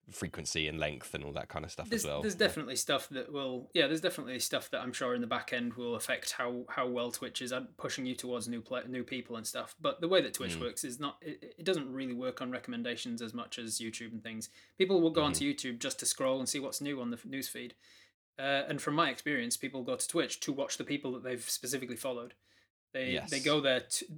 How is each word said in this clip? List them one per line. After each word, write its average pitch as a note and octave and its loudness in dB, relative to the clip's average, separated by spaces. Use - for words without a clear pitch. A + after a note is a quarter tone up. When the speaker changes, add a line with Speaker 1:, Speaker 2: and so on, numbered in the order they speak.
Speaker 1:
frequency D#2+ 0
and D#2 -2
length D2+ -2
and D2 -4
all C#2+ -6
that C#2+ -6
kind D#2 -6
of - -10
stuff G#3 -8
Speaker 2:
There's, A3 0
Speaker 1:
as - 0
well. - 0
Speaker 2:
there's G#3 0
Speaker 1:
Yeah. F3 -8
Speaker 2:
definitely C#3 2
stuff C3+ 0
that C3+ -6
will, C3 -4
yeah, D3+ 6
there's D#3 2
definitely C3 -2
stuff - 0
that - 0
I'm B2+ -4
sure B2 2
in A#2+ 2
the A#2 0
back A#2 0
end A#2+ 0
will A#2+ -2
affect - -2
how, B2 -2
how C3 0
well A#2+ 0
Twitch - -6
is B2 -2
at B2+ -6
pushing C3 -4
you B2+ 0
towards B2 -4
new A#2 -4
pla-, B2 -4
new B2+ -4
people A#2+ -4
and A2+ -6
stuff. - -6
But D3 0
the E3 2
way F#3 10
that C3 0
Twitch F2+ 0
Speaker 1:
Mm. E2 -2
Speaker 2:
works - -2
is B2+ -6
not, D3 -2
it, - -12
it E3 -12
doesn't D#3 2
really C3 -4
work B2+ -2
on B2 -2
recommendations A#2+ -4
as A2+ -6
much - -6
as A2+ -4
YouTube A2+ -6
and A2 -8
things. A2 -8
People F#3+ 8
will E3 8
go D#3 6
Speaker 1:
Mm-hmm. D3 6
Speaker 2:
onto C#3+ 2
YouTube B2 -4
just C3 -2
to D3 0
scroll C3 4
and B2+ 0
see D3 0
what's C3+ -4
new C#3+ -2
on A#2+ 0
the A#2 -2
f-, - -14
news C3+ -4
feed. B2 -8
Uh, C#3 2
and D3 0
from D3 2
my D#3 6
experience, B2 0
people C3 -4
go B2+ 0
to - 0
Twitch C#3+ 2
to D3 -2
watch C#3 0
the C3+ -4
people C#3+ -2
that A#2+ -4
they've B2 -4
specifically B2 -2
followed. B2 -4
They, C3 0
they B2+ 4
Speaker 1:
Yes. C3 0
Speaker 2:
go D3 8
there C3 6
to, - -2